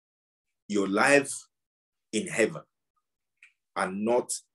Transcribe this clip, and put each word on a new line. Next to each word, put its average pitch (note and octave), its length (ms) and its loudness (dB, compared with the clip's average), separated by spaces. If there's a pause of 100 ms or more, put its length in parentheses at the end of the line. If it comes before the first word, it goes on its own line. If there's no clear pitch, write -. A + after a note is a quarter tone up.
(680)
your G2 200 0
life C3+ 440 4 (800)
in G#2 140 -4
heaven F#2 360 -2 (1120)
and G2 280 -4
not A#2+ 280 0 (220)